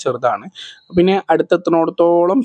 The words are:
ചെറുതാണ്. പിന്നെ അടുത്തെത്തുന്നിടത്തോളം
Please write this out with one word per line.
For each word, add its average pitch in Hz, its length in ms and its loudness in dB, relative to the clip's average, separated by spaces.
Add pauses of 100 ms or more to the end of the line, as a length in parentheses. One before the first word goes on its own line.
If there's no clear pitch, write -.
ചെറുതാണ്. 123 440 -4 (480)
പിന്നെ 185 200 2 (180)
അടുത്തെത്തുന്നിടത്തോളം 170 1120 0